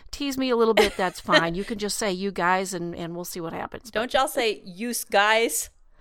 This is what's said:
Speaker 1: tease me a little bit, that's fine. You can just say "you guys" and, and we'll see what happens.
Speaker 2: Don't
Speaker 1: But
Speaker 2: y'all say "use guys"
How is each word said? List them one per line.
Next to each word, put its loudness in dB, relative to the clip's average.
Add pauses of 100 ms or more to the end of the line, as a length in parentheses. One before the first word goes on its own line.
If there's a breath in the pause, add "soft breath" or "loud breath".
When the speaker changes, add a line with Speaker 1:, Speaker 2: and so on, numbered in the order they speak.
Speaker 1:
tease -6
me 0
a 2
little 4
bit, 4
that's -2
fine. 2
You -4
can -6
just -4
say 0
"you -4
guys" 0
and, -6
and -8
we'll -8
see -10
what -8
happens. -10
Speaker 2:
Don't -2
Speaker 1:
But -8
Speaker 2:
y'all 4
say -2
"use -8
guys" 2 (320)